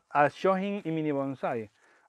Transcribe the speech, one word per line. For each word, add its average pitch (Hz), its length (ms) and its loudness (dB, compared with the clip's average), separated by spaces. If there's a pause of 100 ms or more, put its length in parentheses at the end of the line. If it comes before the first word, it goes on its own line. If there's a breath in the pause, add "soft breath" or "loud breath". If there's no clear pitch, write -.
(100)
al 147 200 4
shohin 190 540 0
y 160 80 -4
mini 156 180 -2
bonsai. 139 600 -4 (380 soft breath)